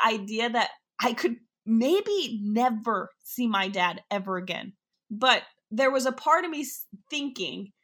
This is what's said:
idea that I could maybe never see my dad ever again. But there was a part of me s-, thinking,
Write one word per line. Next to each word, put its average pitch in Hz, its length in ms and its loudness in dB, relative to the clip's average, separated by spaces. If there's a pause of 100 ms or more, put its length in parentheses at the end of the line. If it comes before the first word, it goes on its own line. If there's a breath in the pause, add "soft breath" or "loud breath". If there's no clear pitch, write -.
idea 220 420 -2
that 226 220 0 (320)
I 247 100 2
could 233 240 -2 (300)
maybe 277 760 2
never 214 680 0 (140)
see 247 240 -2
my 196 200 2
dad 180 320 0 (100)
ever 190 260 -2
again. 185 380 -8 (360)
But 220 320 4 (300)
there 262 180 4
was 262 160 2
a 254 60 2
part 320 320 2
of 339 80 -6
me 294 80 -6
s-, - 260 -10 (240)
thinking, 202 640 -8 (120)